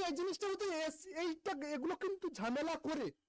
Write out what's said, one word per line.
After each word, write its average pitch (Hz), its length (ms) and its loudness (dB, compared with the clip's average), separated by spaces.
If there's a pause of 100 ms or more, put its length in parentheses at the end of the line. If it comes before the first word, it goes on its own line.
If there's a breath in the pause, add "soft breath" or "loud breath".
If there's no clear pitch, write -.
এই 349 80 2
জিনিসটা 349 360 0
হয়তো 392 240 0
এস-, 311 480 -2
এইটা, 320 480 -2
এগুলো 302 280 0
কিন্তু 381 340 0
ঝামেলা 285 460 0
করে 269 360 0 (180)